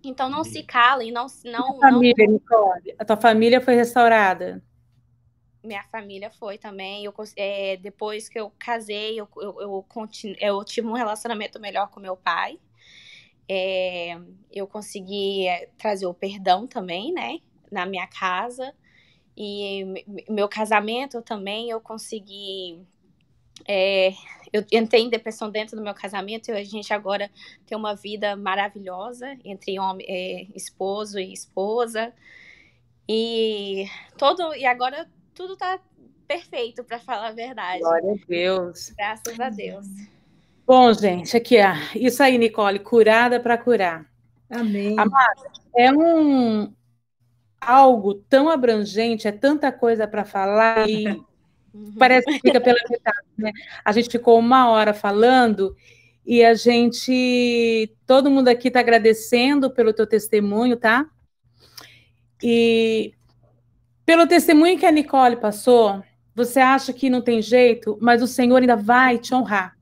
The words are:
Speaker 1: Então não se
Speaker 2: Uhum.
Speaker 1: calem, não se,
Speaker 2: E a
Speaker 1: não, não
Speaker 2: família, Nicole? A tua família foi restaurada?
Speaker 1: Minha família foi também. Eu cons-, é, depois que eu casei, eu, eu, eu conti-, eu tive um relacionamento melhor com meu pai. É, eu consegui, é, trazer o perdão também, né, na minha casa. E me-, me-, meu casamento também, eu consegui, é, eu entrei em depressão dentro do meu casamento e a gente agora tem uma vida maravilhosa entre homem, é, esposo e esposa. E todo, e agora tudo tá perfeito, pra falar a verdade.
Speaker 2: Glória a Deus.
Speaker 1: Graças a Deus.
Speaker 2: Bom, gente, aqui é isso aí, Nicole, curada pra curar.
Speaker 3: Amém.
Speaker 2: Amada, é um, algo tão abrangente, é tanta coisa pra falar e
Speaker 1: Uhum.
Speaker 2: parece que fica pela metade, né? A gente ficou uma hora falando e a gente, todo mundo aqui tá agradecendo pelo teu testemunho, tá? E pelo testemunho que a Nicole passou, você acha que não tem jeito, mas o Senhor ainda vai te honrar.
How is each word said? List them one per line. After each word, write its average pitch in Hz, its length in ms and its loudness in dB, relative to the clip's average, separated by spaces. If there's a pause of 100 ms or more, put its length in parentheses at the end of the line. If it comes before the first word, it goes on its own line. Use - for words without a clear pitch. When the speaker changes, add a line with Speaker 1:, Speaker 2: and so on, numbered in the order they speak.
Speaker 1:
Então 262 260 -8
não 302 140 -8
se - 160 -12
Speaker 2:
Uhum. 302 60 -18
Speaker 1:
calem, 247 460 0
não 240 180 -8
se, - 280 -20
Speaker 2:
E 240 40 -6
a - 20 -6
Speaker 1:
não, 269 240 0
não 247 160 6
Speaker 2:
família, 233 240 6
Nicole? 208 720 0
A 214 60 -10
tua 214 120 0
família 233 440 4
foi 254 140 2
restaurada? 214 880 2 (1000)
Speaker 1:
Minha 202 200 -14
família 202 460 -16
foi 208 280 -16
também. 202 480 -14
Eu 202 80 -12
cons-, 214 240 -18
é, 196 400 -6
depois 208 500 -12
que - 120 -14
eu 208 200 -12
casei, 220 600 -10
eu, 208 80 -16 (100)
eu, 202 240 -14
eu 196 260 -12
conti-, 214 520 -16
eu 202 260 -4
tive 233 220 -8
um 220 60 -6
relacionamento 220 680 -8
melhor 202 300 -8
com - 120 -20
meu 190 160 -12
pai. 185 420 -8 (920)
É, 185 680 -8 (340)
eu 196 160 -12
consegui, 196 800 -8
é, 175 300 -8
trazer 196 300 -8
o 175 60 -8
perdão 196 540 -4
também, 196 460 -10
né, 285 260 -10 (320)
na 190 140 -8
minha 190 220 -12
casa. 233 680 -10 (640)
E 202 480 -12
me-, 190 220 -14
me-, 196 220 -20
meu 208 200 -4
casamento 220 720 -4
também, 214 480 -12
eu 226 120 -10
consegui, 196 1000 -16 (840)
é, 190 440 0 (420)
eu 214 200 -4
entrei 226 300 2
em 247 60 -6
depressão 220 420 -8
dentro 214 260 -10
do 220 60 -14
meu 202 120 -10
casamento 202 540 -12
e 226 40 -8
a 202 100 -8
gente 208 300 -10
agora 202 380 -6 (340)
tem 214 120 -12
uma 214 180 -8
vida 208 400 -8
maravilhosa 202 1120 -8
entre 190 340 -12
homem, 190 300 -8
é, 185 460 -12
esposo 202 640 -10
e 190 140 -12
esposa. 226 800 -8 (960)
E 220 760 -4 (320)
todo, 320 380 -2
e 262 100 -8
agora 254 440 -4 (240)
tudo 370 240 -16
tá 370 220 -8 (480)
perfeito, 247 560 -10
pra 233 160 -14
falar 226 300 -10
a 220 40 -14
verdade. 214 500 -10
Speaker 2:
Glória 165 300 -2
a 208 40 -6 (100)
Deus. 175 720 -6
Speaker 1:
Graças 220 420 -10
a 247 100 -6
Deus. 202 380 -14 (800)
Speaker 2:
Bom, 254 280 8
gente, 185 420 -2
aqui 233 220 4
é 196 160 6 (220)
isso 247 280 0
aí, 262 140 4
Nicole, 214 420 0
curada 233 600 4
pra 240 180 -2
curar. 185 520 -2 (400)
Speaker 3:
Amém. 214 640 -2
Speaker 2:
Amada, 247 380 0 (240)
é 247 180 6
um, 269 800 2 (880)
algo 240 540 4
tão 269 340 2
abrangente, 220 800 -2
é 208 40 -2
tanta 277 400 0
coisa 226 360 -2
pra 214 180 -6
falar 214 640 0
e 214 360 -4 (480)
Speaker 1:
Uhum. 208 240 -20
Speaker 2:
parece 254 300 4
que 285 140 -2
fica 247 200 4
pela 240 180 4 (100)
metade, 233 380 -6 (100)
né? 214 140 -6 (340)
A 208 80 0
gente 233 180 0
ficou 233 280 4
uma 240 320 4
hora 214 220 2
falando 208 840 2 (500)
e 233 180 4
a 233 120 8
gente, 240 1400 0 (120)
todo 269 240 4
mundo 262 180 4
aqui 247 220 2
tá 247 100 2
agradecendo 240 920 2
pelo 220 200 2
teu 220 140 0
testemunho, 214 680 0
tá? 240 320 0 (1300)
E 226 720 2 (920)
pelo 330 220 6
testemunho 339 520 6
que 370 60 0
a 339 60 6
Nicole 269 460 4
passou, 214 640 2 (320)
você 240 240 0
acha 262 340 4
que 262 160 -2
não 254 120 0
tem 233 200 0
jeito, 226 600 2
mas 240 200 4
o 247 60 0
Senhor 247 300 4
ainda 247 180 4
vai 240 420 2
te 240 160 -6
honrar. 202 480 -2